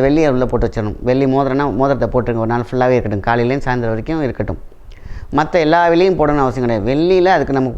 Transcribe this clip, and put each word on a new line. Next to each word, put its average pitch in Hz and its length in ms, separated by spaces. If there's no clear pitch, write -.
வெள்ளியை 151 280
உள்ள 127 160
போட்டு 117 160
வச்சிடணும். 107 320
வெள்ளி 135 160
மோதிரம்னா 139 300
மோதிரத்தை 135 340
போட்டுருங்க, 117 340
ஒரு 117 80
நாள் 120 140
ஃபுல்லாவே 127 280
இருக்கட்டும், 104 320
காலையிலேயும் 120 380
சாயந்தரம் 120 280
வரைக்கும் 151 320
இருக்கட்டும். 98 340
மத்த 156 180
எல்லா 165 140
வெள்ளியும் 180 280
போடணும்னு 147 240
அவசியம் 127 220
கிடையாது. 113 260
வெள்ளியில 175 420
அதுக்கு 139 240
நம்ம 131 200